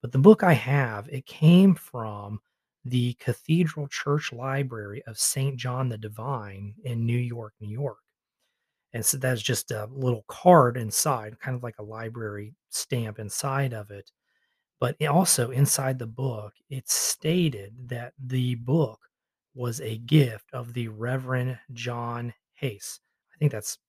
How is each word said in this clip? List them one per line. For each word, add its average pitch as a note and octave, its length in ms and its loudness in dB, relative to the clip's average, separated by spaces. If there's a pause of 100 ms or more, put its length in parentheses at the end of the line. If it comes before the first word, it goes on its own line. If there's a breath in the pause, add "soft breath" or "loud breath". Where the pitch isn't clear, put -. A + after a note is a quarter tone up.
But B2 100 -8
the C3+ 60 4
book G3+ 240 10
I F3+ 100 8
have, A#2+ 560 0
it C3+ 160 -10
came F3 500 8
from G#2 640 -8 (440)
the B2 300 0
Cathedral D#3 760 -2
Church - 420 -2
Library A#2+ 760 -6
of A2 100 -14
Saint C3+ 400 -2
John B2+ 320 -4
the A2+ 80 -4
Divine G#2+ 800 -10 (100)
in A#2 220 -4
New A#2+ 100 0
York, A#2 440 -6
New G#2 100 -10
York. B2 260 -6 (960)
And A2+ 120 -6
so - 120 0
that's B2+ 240 -2
just - 300 -4
a G#2+ 200 -6
little B2+ 380 -2
card C3+ 480 8
inside, A2+ 640 -2
kind B2+ 160 -6
of A#2+ 60 -8
like A#2 160 -10
a G#2+ 60 -12
library A2 680 -10 (160)
stamp A2+ 500 -6
inside C3+ 540 -4
of G#2 180 -12
it. G2+ 200 -18 (720)
But - 200 -2
it D3+ 60 0
also D3 440 4
inside C3 480 2
the A#2+ 80 -8
book, A2+ 460 -6 (160)
it C3 220 -10
stated D3+ 840 -2 (160)
that B2 240 -10 (100)
the B2 340 -2
book B2 440 0 (540)
was B2 260 -6
a A2 160 -6
gift A#2+ 560 2
of A#2+ 220 -10
the A#2+ 140 -6
Reverend B2+ 680 -4 (140)
John A#2+ 640 -8 (260)
Heuss. A2+ 400 -10 (340)
I - 40 -20
think D3 120 2
that's - 280 -10 (100)